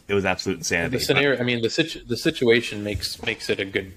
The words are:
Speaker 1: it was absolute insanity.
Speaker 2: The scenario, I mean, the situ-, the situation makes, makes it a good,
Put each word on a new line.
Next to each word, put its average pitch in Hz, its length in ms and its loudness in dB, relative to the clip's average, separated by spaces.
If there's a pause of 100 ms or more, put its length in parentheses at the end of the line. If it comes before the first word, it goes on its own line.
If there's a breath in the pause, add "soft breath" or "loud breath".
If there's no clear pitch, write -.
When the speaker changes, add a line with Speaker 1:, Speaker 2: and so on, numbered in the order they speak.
Speaker 1:
it 101 60 0
was 98 100 2
absolute 92 360 0
insanity. 85 380 0
Speaker 2:
The - 60 -2
scenario, 135 360 2
I 123 40 -2
mean, 120 200 0
the 110 60 0
situ-, - 360 -2
the 120 120 -2
situation 117 680 2
makes, - 400 -6
makes - 260 -4
it 101 100 0
a 101 60 -2
good, 98 320 -4